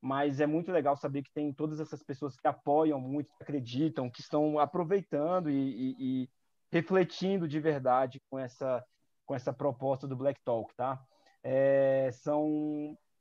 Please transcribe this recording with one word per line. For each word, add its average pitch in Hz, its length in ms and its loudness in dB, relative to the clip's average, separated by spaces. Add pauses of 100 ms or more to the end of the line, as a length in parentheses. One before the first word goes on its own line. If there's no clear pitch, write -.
mas 139 400 0
é 147 40 6
muito 160 240 0
legal 143 280 2
saber 139 260 -4
que - 80 -16
tem 147 220 -4
todas 151 260 -4
essas 151 240 -10
pessoas 139 320 -8
que - 140 -6
apoiam 147 500 2
muito, 139 380 -4
que - 60 -18
acreditam, 135 680 -2
que - 100 -18
estão 151 400 0
aproveitando 170 880 0
e, 139 60 0
e, 131 420 -2
e 131 320 -4 (400)
refletindo 180 800 2
de 151 140 -2
verdade 131 680 2
com 135 80 -8
essa, 127 480 -4 (400)
com - 80 -4
essa 131 200 -4
proposta 135 520 -2
do 131 120 -6
Black 135 260 -2
Talk, 113 320 -2
tá? 131 260 -4 (400)
É, 135 680 4
são 151 840 -2 (240)